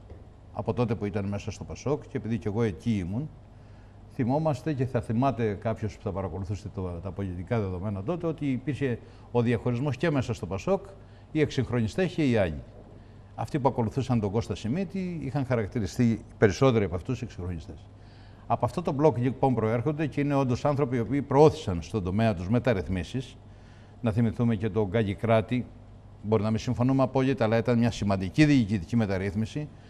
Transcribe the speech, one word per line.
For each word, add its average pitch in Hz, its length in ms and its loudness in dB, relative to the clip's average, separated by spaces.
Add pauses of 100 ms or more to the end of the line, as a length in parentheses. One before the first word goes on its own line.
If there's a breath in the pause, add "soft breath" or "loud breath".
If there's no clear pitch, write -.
(540)
από 110 200 -4
τότε 117 220 0
που 101 100 -4
ήταν 101 200 -2
μέσα 101 260 -6
στο - 120 -12
πασόκ, 131 440 -6
και - 100 -8
επειδή 110 200 -2
κι 101 100 -6
εγώ 104 140 0
εκεί 107 360 0
ήμουν, 101 320 -4 (920 loud breath)
Θυμόμαστε 147 540 0
και 131 120 0
θα 120 160 0
θυμάται 117 600 0
κάποιος 110 340 -4
που - 80 -20
θα 104 80 -4
παρακολουθούσε 92 640 -6
το, 98 60 -4
τα 90 300 -6
πολιτικά 95 480 -4
δεδομένα 95 440 -4
τότε, 170 240 -4
ότι 151 240 -4
υπήρχε 127 480 -2 (320 loud breath)
ο 120 100 4
διαχωρισμός 120 560 0
και 175 120 2
μέσα 127 240 0
στο - 120 -6
πασόκ, 131 400 -2 (460 loud breath)
οι 151 100 2
εξυγχρονιστές 123 720 0
και 151 160 2
οι 117 80 4
Άγιοι. 82 240 2 (760 loud breath)
Αυτοί 117 240 -4
που 131 80 0
ακολουθούσαν 120 520 0
τον 101 120 0
Κώστα 104 240 -2
Σιμίτη 180 680 -4
είχαν 135 220 -4
χαρακτηριστεί 117 800 0 (120)
περισσότεροι 113 480 4
από 87 100 -4
αυτούς 120 260 -6
εξυγχρονιστές. 90 680 -10 (580 loud breath)
Από 120 180 0
αυτό 180 160 -2
το 170 100 -2
μπλοκ, 139 260 4
λοιπόν, 127 380 2
προέρχονται 117 500 0
και 147 160 -2
είναι 143 140 0
όντως 127 300 2
άνθρωποι 139 300 2
οι 120 40 2
οποίοι 120 220 0
προώθησαν 123 600 6
στον 101 220 -4
τομέα 107 300 2
τους 87 160 -4
μεταρρυθμίσεις. 98 880 0 (640 loud breath)
Να 117 100 2
θυμηθούμε 117 440 2
και 104 140 -2
τον 104 180 0
Γκάγη 98 260 0
Κράτη. 113 520 2 (560)
Μπορεί 107 220 2
να 110 60 0
μην 110 100 2
συμφωνούμε 127 440 2
απόλυτα, 135 400 2
αλλά 117 140 4
ήταν 117 200 2
μια 117 140 4
σημαντική 98 540 2
διοικητική 113 500 2
μεταρρύθμιση. 104 720 0 (220 loud breath)